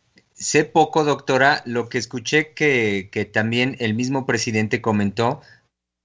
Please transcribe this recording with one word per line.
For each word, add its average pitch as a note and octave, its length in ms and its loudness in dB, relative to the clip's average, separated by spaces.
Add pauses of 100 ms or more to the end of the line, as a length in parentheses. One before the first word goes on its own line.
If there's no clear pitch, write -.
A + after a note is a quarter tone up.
(340)
Sé - 320 0
poco, D#3 380 2
doctora. C#3 600 2
Lo A#2+ 240 -4
que - 80 -4
escuché C3 560 -2
que, A2 580 0
que G#2 140 -4
también A#2 540 0
el A2 140 -2
mismo B2+ 320 -2
presidente A2+ 560 -2
comentó G#2+ 600 0 (640)